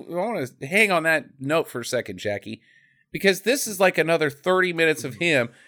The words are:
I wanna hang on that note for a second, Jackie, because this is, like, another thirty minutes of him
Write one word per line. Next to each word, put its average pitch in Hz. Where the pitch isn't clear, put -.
I 165
wanna 185
hang 196
on 165
that 160
note 147
for 127
a 117
second, 107
Jackie, 101
because 190
this 269
is, 196
like, 185
another 156
thirty 180
minutes 160
of 135
him 143